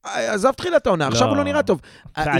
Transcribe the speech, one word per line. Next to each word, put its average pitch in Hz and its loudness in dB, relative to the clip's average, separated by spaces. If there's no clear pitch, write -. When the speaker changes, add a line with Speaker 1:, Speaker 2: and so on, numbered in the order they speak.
Speaker 1:
אה, - -4
עזוב 214 2
תחילת 339 0
העונה, 165 2
Speaker 2:
לא. 123 -2
Speaker 1:
עכשיו 117 2
הוא - 0
לא 285 0
נראה 285 0
טוב. 202 0
Speaker 2:
אני 156 -2